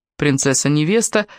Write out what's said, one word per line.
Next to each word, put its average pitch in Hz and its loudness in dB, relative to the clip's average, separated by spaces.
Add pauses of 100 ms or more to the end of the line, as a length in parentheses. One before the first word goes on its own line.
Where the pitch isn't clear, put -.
(160)
«Принцесса-невеста», 151 0 (120)